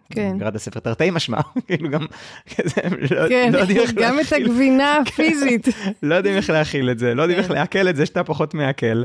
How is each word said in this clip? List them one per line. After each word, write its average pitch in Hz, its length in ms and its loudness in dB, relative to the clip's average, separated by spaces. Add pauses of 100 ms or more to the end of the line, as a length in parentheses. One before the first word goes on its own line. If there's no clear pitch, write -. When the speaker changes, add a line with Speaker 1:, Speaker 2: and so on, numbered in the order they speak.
(120)
Speaker 1:
כן. 196 260 -4
Speaker 2:
קראת 208 160 -4
הספר - 260 -10
תרתי 156 300 0
משמע, 160 300 -2 (140)
<laughs> 254 120 -4
כאילו 160 240 -4
גם, 151 160 -4 (500)
כזה, - 280 -2
הם 180 80 -2 (180)
לא, 160 180 2
Speaker 1:
כן, 247 240 2
Speaker 2:
לא - 60 2
יודעים 196 220 2
איך 240 140 0
Speaker 1:
גם 233 200 2
את 302 180 0
Speaker 2:
להכיל. 262 140 0
Speaker 1:
הגבינה 269 500 4
Speaker 2:
<laughs> 294 60 2
Speaker 1:
הפיזית. 277 640 0 (340)
Speaker 2:
לא 156 120 2
יודעים 190 220 2
איך 190 140 -2
להכיל 147 400 2
את 120 80 -2
זה, 120 160 0
לא 139 80 0
יודעים 175 160 2
Speaker 1:
כן. 202 60 0
Speaker 2:
איך 185 60 -4
לעכל 180 380 0
את 165 80 0
זה 147 100 2
שאתה - 180 -4
פחות 151 300 -4
מעכל. 135 320 -2 (180)